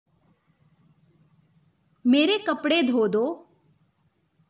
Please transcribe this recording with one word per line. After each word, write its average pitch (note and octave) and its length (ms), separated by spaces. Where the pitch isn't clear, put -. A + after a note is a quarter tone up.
मेरे D4+ 320
कपड़े E4 460
धो A#3+ 240
दो। G#3 180